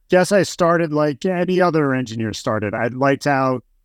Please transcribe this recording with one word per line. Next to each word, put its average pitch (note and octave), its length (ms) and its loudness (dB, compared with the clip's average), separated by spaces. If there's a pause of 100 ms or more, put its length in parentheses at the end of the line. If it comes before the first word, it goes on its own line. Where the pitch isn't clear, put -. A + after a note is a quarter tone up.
Guess F3+ 220 4
I G3 140 4
started E3 480 0
like D3 320 -2
any F3+ 360 0
other D#3 320 2
engineer A2+ 400 -4
started. G#2 400 -4
I A2 140 -2
liked C3+ 380 0
how C3 380 0 (220)